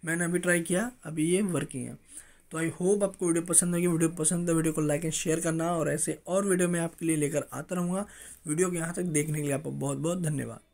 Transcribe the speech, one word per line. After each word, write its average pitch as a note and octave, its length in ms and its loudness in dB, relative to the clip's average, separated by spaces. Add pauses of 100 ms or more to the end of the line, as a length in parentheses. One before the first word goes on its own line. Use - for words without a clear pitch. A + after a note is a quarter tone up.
मैंने E3+ 200 0
अभी F3 140 2
ट्राई F3 240 2
किया, F#3+ 280 0 (140)
अभी D#3 260 0
ये F#3 120 4
वर्किंग C#3+ 460 -2
है। B2 100 -12 (540)
तो D#3+ 80 -4
I E3 120 0
hope G3 300 2
आपको F#3+ 240 -2
वीडियो E3 180 2
पसंद F3 300 4
होगी। F3 120 2
वीडियो E3 280 4
पसंद E3+ 340 0
तो E3 60 4
वीडियो D#3+ 180 2
को D#3 100 0
like D3 220 2
and D#3+ 100 -2
शेयर E3 260 0
करना E3 320 0
और D#3 180 0
ऐसे D3+ 360 -2
और F#3+ 200 0
वीडियो F3+ 220 4
मैं F3 120 2
आपके E3 260 -4
लिए E3 100 2
लेकर D3 360 0
आता D3+ 220 -6
रहूँगा। F3+ 300 -2 (440)
वीडियो E3+ 220 2
को F3 60 -4
यहाँ E3 180 -4
तक F3+ 100 -4
देखने D3+ 340 0
के D3 60 -2
लिए C#3+ 80 0
आपको C#3+ 180 -2
बहुत C#3 280 -2
बहुत E3+ 240 -2
धन्यवाद। B2+ 380 -4 (140)